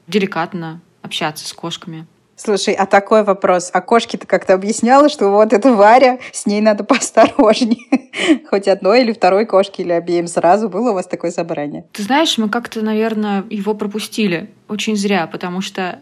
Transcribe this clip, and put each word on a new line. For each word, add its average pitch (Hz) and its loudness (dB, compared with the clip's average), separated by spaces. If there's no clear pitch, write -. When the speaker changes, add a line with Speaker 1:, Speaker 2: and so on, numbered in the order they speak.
Speaker 1:
деликатно 170 -6
общаться 156 -8
с - -14
кошками. 165 -12
Speaker 2:
Слушай, 202 -2
а 196 0
такой 214 4
вопрос. 190 0
А 185 0
кошке 226 0
ты - -16
как-то 190 2
объясняла, 226 4
что 208 0
вот 214 4
эта 226 4
Варя, 247 6
с - -10
ней 208 0
надо 214 0
поосторожнее? 226 2
<laughs> - -2
Хоть 202 -2
одной 190 2
или 226 0
второй 190 2
кошке, 196 0
или 170 -4
обеим 170 -2
сразу. 185 2
Было 214 -4
у - 0
вас 185 -4
такое 170 -6
собрание? 165 -8
Speaker 1:
Ты 208 -10
знаешь, 262 0
мы 214 -2
как-то, 233 -6
наверное, 214 -2
его 208 -4
пропустили. 208 -4
Очень 208 -4
зря, 196 -2
потому 180 -8
что 185 -8